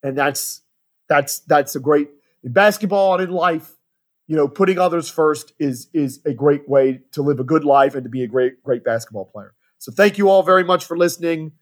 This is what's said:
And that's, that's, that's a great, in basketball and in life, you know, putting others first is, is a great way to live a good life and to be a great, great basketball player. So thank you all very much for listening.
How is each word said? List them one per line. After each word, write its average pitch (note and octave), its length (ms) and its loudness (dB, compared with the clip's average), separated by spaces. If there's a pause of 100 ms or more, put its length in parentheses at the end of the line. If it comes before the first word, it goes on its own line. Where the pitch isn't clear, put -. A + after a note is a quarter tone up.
And C3+ 160 -4
that's, C#3+ 440 -4 (460)
that's, C#3+ 320 0
that's C#3+ 360 0
a C3+ 40 -6
great, D3 300 0 (320)
in B2 100 -10
basketball G3 640 2
and F3+ 80 -2
in F3+ 80 -6
life, E3+ 460 -4 (500)
you D#3 100 -6
know, D3 120 2
putting F#3 300 0
others E3+ 300 0
first D3+ 520 -2
is, C3 320 -4
is C#3+ 340 -4
a C#3+ 80 -2
great C#3+ 340 0
way C3+ 320 2 (120)
to D3+ 100 -6
live C#3+ 160 -2
a C3 60 -4
good D3+ 200 0
life C#3 300 4
and C3 80 -6
to B2 80 -12
be B2+ 140 -6
a A2+ 40 -8
great, B2+ 340 -2
great B2 200 -4
basketball A2+ 440 -6
player. G2+ 280 -20 (240)
So - 140 -18
thank G3+ 260 2
you G3+ 100 2
all F#3+ 140 4
very F#3 220 2
much F3+ 200 -2
for E3+ 120 -10
listening. E3+ 640 -2